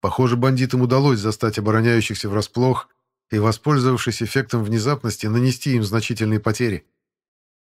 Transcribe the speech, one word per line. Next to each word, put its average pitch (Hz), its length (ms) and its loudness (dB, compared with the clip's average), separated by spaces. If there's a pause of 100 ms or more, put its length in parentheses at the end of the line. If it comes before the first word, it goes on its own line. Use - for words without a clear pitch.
Похоже, 120 360 0
бандитам 127 440 0
удалось 131 380 2
застать 107 380 -2
обороняющихся 110 720 0
врасплох 120 600 -2 (420)
и, 107 80 0
воспользовавшись 123 840 0
эффектом 120 420 -2
внезапности, 113 640 -2
нанести 120 500 0
им 113 80 2
значительные 107 560 -2
потери. 107 460 -2 (840)